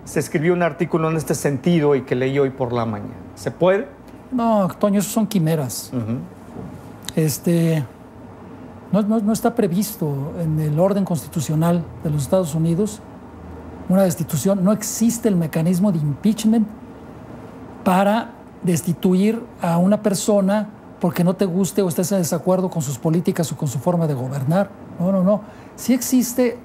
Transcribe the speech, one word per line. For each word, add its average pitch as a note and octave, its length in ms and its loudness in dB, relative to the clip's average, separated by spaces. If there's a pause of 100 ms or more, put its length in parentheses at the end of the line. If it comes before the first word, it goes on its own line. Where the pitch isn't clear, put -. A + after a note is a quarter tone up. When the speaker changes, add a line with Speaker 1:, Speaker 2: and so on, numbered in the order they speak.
Speaker 1:
se - 160 -4
escribió D#3+ 320 0
un F3 120 2
artículo D#3+ 480 0
en D#3+ 40 -2
este D#3 200 -2
sentido D3 580 2
y C3 80 2
que C3 140 -2
leí C3 240 0
hoy C#3 100 4
por B2+ 240 -4
la A#2 140 0
mañana. G#2 260 -6 (220)
¿Se - 160 -6
puede? F#3+ 360 2 (440)
Speaker 2:
No, A3+ 360 2 (120)
Toño, G#3 200 2
eso - 120 -2
son G#3+ 160 0
quimeras. D#3 680 -2
Speaker 1:
Ujú. A#2 240 -2 (960)
Speaker 2:
Este, E3 680 2 (1080)
no, G#3 120 2
no, A3 160 2
no G#3 120 0
está A#3 220 0
previsto E3 880 -2
en D#3 180 0
el D3+ 200 0
orden G3 260 2
constitucional E3 760 0 (200)
de D#3+ 60 -2
los D3 140 -2
Estados E3+ 320 0
Unidos E3+ 440 0 (920)
una F#3+ 120 6
destitución. F3+ 640 2
No G3 80 6
existe A3+ 580 0
el G3 60 4
mecanismo F3 560 2
de E3 80 2
impeachment G#3 680 2 (1160)
para G3 480 2 (320)
destituir F#3 800 2 (180)
a E3+ 160 0
una G3+ 240 4
persona G#3 680 2 (320)
porque E3+ 240 2
no F#3 80 4
te G3 100 0
guste F#3 380 0
o F#3 80 2
estés F3+ 240 0
en G3 60 2
desacuerdo F3+ 500 0
con E3+ 120 -4
sus B2+ 160 -4
políticas E3 540 0
o D3 60 -8
con D#3 100 -4
su C#3 100 -4
forma E3+ 300 0
de D3 60 0
gobernar. C3+ 560 0 (320)
No, F3+ 100 2
no, F#3+ 100 2
no. G3+ 200 4 (340)
Sí - 180 0
existe B3+ 720 2